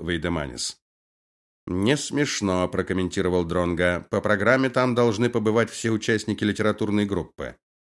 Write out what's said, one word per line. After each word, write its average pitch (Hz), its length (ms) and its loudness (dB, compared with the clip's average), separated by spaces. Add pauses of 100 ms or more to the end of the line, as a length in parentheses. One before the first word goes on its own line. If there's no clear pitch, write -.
Вейдеманис. 82 720 -4 (880)
«Не 101 320 2
смешно», 101 720 0
прокомментировал 90 760 0
Дронго. 87 680 0
«По 101 100 0
программе 107 480 2
там 127 260 2
должны 120 340 2
побывать 110 400 2
все - 220 -4
участники 110 520 0
литературной 104 640 0
группы». 80 500 -6 (300)